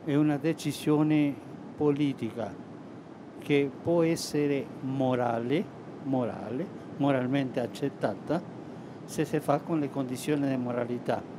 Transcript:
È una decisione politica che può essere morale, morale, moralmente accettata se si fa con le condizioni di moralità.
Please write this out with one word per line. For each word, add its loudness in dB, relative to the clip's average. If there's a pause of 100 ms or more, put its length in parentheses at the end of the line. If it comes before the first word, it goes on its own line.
È 2
una 4
decisione 4 (400)
politica 0 (880)
che 4 (140)
può 6
essere 2 (160)
morale, 2 (400)
morale, -2 (300)
moralmente 2
accettata -2 (640)
se -2
si 0
fa 2
con 0
le 0
condizioni 0
di 0
moralità. -2 (180)